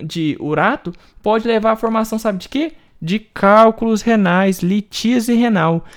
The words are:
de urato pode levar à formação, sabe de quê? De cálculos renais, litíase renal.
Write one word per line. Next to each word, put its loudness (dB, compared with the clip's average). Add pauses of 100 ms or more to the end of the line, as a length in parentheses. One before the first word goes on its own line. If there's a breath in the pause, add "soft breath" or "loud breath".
de -4
urato -2 (280 soft breath)
pode 0
levar 2
à -2
formação, -4
sabe -4
de -18
quê? -4 (280 soft breath)
De -2
cálculos 2
renais, 2
litíase -2
renal. 0 (120 loud breath)